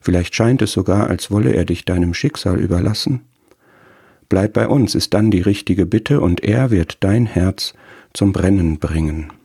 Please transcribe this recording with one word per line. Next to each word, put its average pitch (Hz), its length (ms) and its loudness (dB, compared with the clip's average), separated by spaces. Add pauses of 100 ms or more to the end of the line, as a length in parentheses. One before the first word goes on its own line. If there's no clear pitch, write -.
Vielleicht 87 320 0
scheint 120 280 2
es 107 100 0
sogar, 95 360 0
als - 220 -4
wolle 104 240 2
er 85 120 0
dich 85 200 -4
deinem 87 280 0
Schicksal - 440 -2
überlassen. 107 640 -2 (1080)
„Bleib 98 240 2
bei 113 140 0
uns“, 131 280 2
ist - 180 -2
dann 107 160 2
die 92 120 2
richtige 98 440 0
Bitte, 117 360 0
und 87 200 0
er 120 300 0
wird 87 320 -2
dein 107 220 2
Herz 95 480 -2 (400)
zum 98 180 2
Brennen 92 480 0
bringen. 78 540 -4 (120)